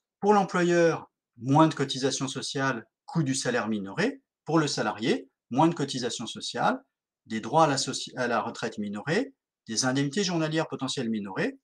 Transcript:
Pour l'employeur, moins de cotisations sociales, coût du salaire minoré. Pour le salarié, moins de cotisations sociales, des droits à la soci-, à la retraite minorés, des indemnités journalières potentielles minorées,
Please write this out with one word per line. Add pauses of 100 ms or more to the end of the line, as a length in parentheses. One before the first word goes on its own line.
(200)
Pour
l'employeur, (240)
moins
de
cotisations
sociales, (180)
coût
du
salaire
minoré. (240)
Pour
le
salarié, (220)
moins
de
cotisations
sociales, (440)
des
droits
à
la
soci-,
à
la
retraite
minorés, (340)
des
indemnités
journalières
potentielles
minorées,